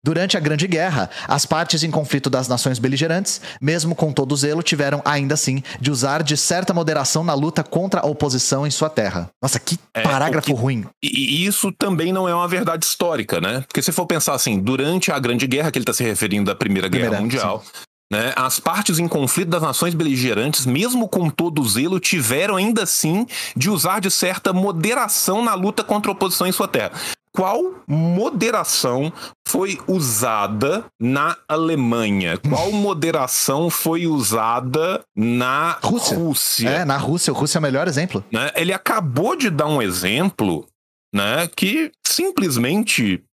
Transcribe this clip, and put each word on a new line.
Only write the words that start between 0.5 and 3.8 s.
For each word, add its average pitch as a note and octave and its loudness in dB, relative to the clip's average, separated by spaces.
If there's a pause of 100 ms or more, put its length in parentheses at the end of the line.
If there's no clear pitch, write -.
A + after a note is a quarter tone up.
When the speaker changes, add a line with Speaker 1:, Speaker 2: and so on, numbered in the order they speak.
Speaker 1:
Guerra, D#3+ 0 (160)
as - 2
partes D#3+ 0
em D#3+ -2
conflito C#3+ -2
das B2+ 0
nações B2 0
beligerantes, D3+ 0 (200)
mesmo D#3+ 0